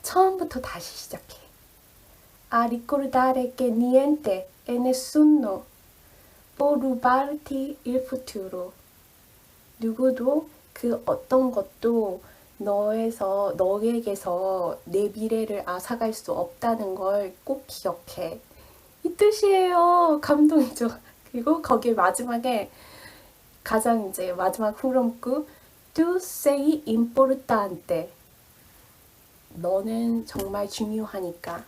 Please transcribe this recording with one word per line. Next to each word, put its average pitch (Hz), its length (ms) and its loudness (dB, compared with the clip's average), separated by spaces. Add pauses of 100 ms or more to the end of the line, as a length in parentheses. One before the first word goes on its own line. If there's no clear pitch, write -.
처음부터 370 580 0
다시 - 340 -14
시작해. - 420 -16 (1160)
A 233 140 2
ricordare 254 880 0
che 254 140 0
niente 247 760 2 (180)
e 240 120 -4
nessuno 254 880 2 (880)
può 285 200 2
rubarti 269 1080 0
il 247 140 -2
futuro. 190 760 -8 (1080)
누구도 254 680 0 (260)
그 233 320 -4
어떤 262 460 2
것도 214 720 -2 (360)
너에서, 202 1000 -2
너에게서 190 1300 -2
내 196 240 0
미래를 214 560 -4
앗아갈 220 480 -4
수 - 180 -10
없다는 202 640 -4
걸 196 380 -2 (100)
꼭 277 240 -6
기억해. - 720 -8 (640)
이 349 120 -4
뜻이에요. 359 1080 4
감동이죠. 294 680 4 (420)
그리고 277 300 0
거기 233 320 2
마지막에 233 760 0 (920)
가장 220 460 0
이제 185 240 -6
마지막 202 500 -2
후렴구, 254 640 0 (480)
"Tu 339 240 2
sei 294 680 0
importante." 226 1200 0 (1500)
너는 220 680 -2
정말 196 420 -6
중요하니까. 202 1000 -8